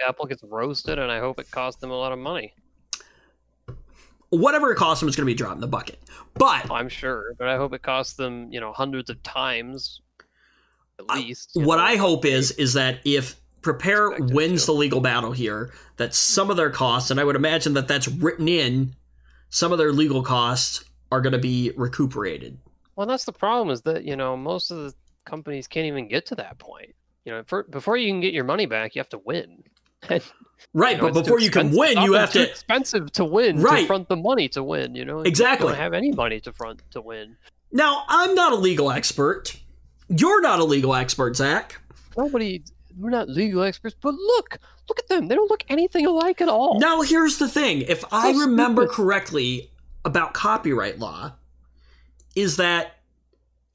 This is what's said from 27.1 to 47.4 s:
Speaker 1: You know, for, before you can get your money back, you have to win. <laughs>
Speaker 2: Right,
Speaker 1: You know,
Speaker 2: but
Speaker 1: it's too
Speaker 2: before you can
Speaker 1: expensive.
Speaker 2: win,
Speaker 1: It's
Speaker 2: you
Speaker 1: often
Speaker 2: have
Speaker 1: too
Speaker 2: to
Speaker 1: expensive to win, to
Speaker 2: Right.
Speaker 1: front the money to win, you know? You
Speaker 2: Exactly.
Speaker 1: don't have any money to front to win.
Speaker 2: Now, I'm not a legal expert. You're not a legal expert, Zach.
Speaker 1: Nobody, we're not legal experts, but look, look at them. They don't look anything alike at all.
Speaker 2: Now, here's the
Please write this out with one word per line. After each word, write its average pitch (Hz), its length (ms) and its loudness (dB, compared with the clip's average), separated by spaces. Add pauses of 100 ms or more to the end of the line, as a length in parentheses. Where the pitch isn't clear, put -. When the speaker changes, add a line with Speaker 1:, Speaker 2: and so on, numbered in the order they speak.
Speaker 1:
You 117 80 -12
know, 113 140 -10
for, 196 180 -6
before 160 320 -4
you 233 160 0
can 185 80 -2
get 180 140 -2
your 135 100 -2
money 170 220 0
back, 110 280 -4
you 135 60 -6
have - 100 -8
to 110 140 -12
win. 117 400 -8 (380)
<laughs> 175 180 -2 (540)
Speaker 2:
Right, 214 220 2
Speaker 1:
You - 60 -2
know, - 20 -
Speaker 2:
but 165 60 4
Speaker 1:
it's 156 80 2
too 165 40 2
Speaker 2:
before 233 180 4
you 208 100 2
can 165 180 4
Speaker 1:
expensive. 151 100 4
Speaker 2:
win, 277 200 4
Speaker 1:
It's 196 60 6
Speaker 2:
you 196 120 6
Speaker 1:
often 214 40 6
Speaker 2:
have 208 120 2
Speaker 1:
too - 80 6
Speaker 2:
to 247 100 2
Speaker 1:
expensive 220 600 -4
to 196 120 0
win, 180 340 2
to 156 40 2
Speaker 2:
Right. 240 240 6
Speaker 1:
front 190 220 0
the 185 80 0
money 185 340 0
to 135 140 -4
win, 135 320 -4
you 127 80 -10
know? 147 140 -8
You 160 60 -8
Speaker 2:
Exactly. 196 440 4
Speaker 1:
don't 151 80 -2
have 165 180 -4
any 247 160 0
money 117 300 -2
to 120 120 -14
front 113 380 -12
to 123 100 -12
win. 110 360 -16 (340)
Speaker 2:
Now, 285 380 0
I'm 359 260 2
not 349 180 4
a 226 40 2
legal 160 340 2
expert. 147 680 -2 (520)
You're 339 320 6
not 233 180 4
a 165 60 4
legal 135 320 4
expert, 127 400 -2
Zach. 147 440 -2 (360)
Speaker 1:
Nobody, 226 480 -2 (340)
we're 208 120 -8
not 233 180 -2
legal 185 340 0
experts, 196 380 -6
but 285 140 -2
look, 415 440 0 (300)
look 453 100 -6
at - 100 -6
them. 294 200 2
They 240 80 2
don't 415 120 4
look 427 200 0
anything 320 380 2
alike 349 340 2
at 339 80 2
all. 226 320 4
Speaker 2:
Now, 320 220 4
here's 311 360 4
the 277 100 2